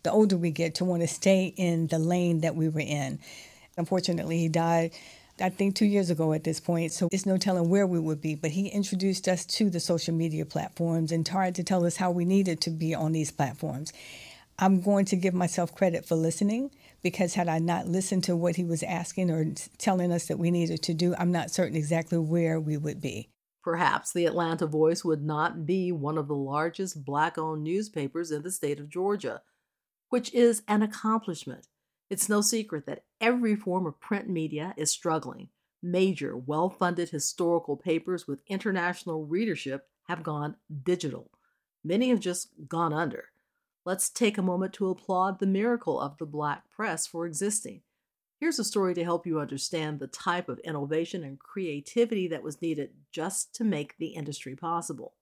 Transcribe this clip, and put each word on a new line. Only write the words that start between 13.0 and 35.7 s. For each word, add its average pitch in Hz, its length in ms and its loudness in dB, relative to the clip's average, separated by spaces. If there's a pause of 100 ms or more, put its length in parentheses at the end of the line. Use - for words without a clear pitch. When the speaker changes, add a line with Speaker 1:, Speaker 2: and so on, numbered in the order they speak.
Speaker 1:
these 156 180 0
platforms. 143 640 -4 (640)
I'm 190 260 4
going 202 240 4
to 196 100 0
give 180 180 2
myself 175 400 0
credit 170 320 2
for - 80 0
listening, 202 560 0 (320)
because 175 320 0
had 175 140 0
I 160 100 2
not 175 300 0
listened 185 360 0
to 175 120 2
what 170 180 2
he 180 80 0
was 165 220 -2
asking 180 440 -2
or 156 220 2
s-, - 180 -10 (100)
telling 180 340 2
us 170 160 -2
that - 100 -2
we 170 140 2
needed 170 300 0
to 170 120 -2
do, 175 220 2
I'm 175 160 2
not 165 180 -2
certain 160 260 0
exactly 165 420 0
where 160 420 2
we 151 160 -2
would 151 240 -4
be. 127 300 -6 (340)
Speaker 2:
Perhaps - 480 2
the 170 140 4
Atlanta 165 400 0
Voice 156 380 4
would 156 200 0
not 156 420 -2
be 180 240 2
one 151 260 -2
of 147 120 -2
the 147 80 -2
largest 151 680 -4
Black-owned 156 600 -2
newspapers 165 640 -4
in 147 120 -4
the 180 100 -8
state 147 260 -2
of 147 100 -12
Georgia, 180 540 -2 (680)
which 247 220 0
is 240 360 6
an 214 160 4
accomplishment. 214 800 -4 (420)
It's 196 200 -2
no 208 120 4
secret 208 460 0
that - 160 -10 (180)
every 226 360 4
form 185 300 0
of 147 120 -6
print - 300 -4
media 156 480 -4
is 151 160 0
struggling. 160 560 -2 (340)